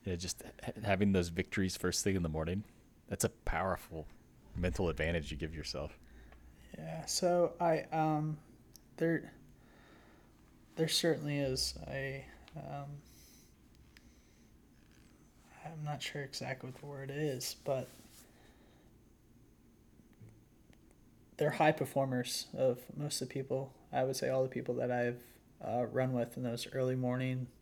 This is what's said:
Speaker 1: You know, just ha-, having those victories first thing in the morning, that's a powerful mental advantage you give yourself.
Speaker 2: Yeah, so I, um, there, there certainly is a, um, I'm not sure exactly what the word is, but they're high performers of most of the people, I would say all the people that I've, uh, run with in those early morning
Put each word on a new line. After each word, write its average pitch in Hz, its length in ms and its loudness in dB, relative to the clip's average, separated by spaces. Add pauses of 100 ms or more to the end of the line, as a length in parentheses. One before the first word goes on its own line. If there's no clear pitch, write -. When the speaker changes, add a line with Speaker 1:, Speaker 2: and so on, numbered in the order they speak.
Speaker 1:
You 95 80 -4
know, 90 60 0
just 90 260 -6 (220)
ha-, 117 60 -6 (120)
having 98 300 6
those 90 160 4
victories 90 480 0
first - 260 0
thing 95 140 4
in 87 60 2
the 82 60 0
morning, 80 360 -2 (420)
that's - 160 -2
a 208 60 2
powerful - 760 -2 (480)
mental 90 360 2
advantage 80 420 0
you 76 60 -6
give 80 180 -6
yourself. - 420 -8 (800)
Speaker 2:
Yeah, 160 280 -8
so 175 560 4
I, 170 320 4
um, 156 440 2 (600)
there, 165 340 2 (1400)
there 160 120 4
certainly 147 500 2
is 135 380 0 (120)
a, 135 380 -6 (300)
um, 143 340 -8 (2750)
I'm 156 180 -10
not 147 200 -6
sure - 180 -6
exactly 131 480 -8
what 131 100 -14
the 147 60 -16
word 139 280 -10
is, 139 500 -2
but 135 260 -2 (3500)
they're 151 140 4
high 156 200 8
performers 135 840 0
of 127 240 4 (160)
most 143 260 -4
of 131 60 -4
the - 60 -12
people, 135 400 -2 (200)
I 131 100 4
would 131 120 0
say 131 140 0
all 131 140 4
the 131 60 2
people 123 260 -2
that 123 160 0
I've, 120 300 0 (420)
uh, 117 240 0
run 131 260 2
with 120 240 0
in 131 60 -4
those 117 300 -4
early 127 220 2
morning 127 520 0 (140)